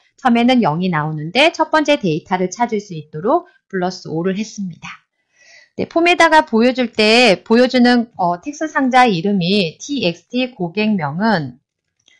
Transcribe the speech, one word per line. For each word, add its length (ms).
처음에는 440
영이 280
나오는데 640
첫 180
번째 280
데이터를 520
찾을 300
수 140
있도록 540
플러스 400
오를 300
했습니다. 500
네, 120
폼에다가 580
보여줄 460
때 520
보여주는, 720
어, 260
텍스트 260
상자 380
이름이 720
티엑스티 720
고객명은 1040